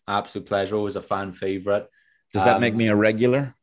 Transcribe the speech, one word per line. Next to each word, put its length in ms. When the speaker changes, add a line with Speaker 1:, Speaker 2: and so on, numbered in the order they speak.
Speaker 1:
absolute 400
pleasure. 300
Always 200
a 40
fan 320
favorite. 560
Speaker 2:
Does 100
that 160
make 120
Speaker 1:
Um, 60
Speaker 2:
me 100
a 60
regular? 680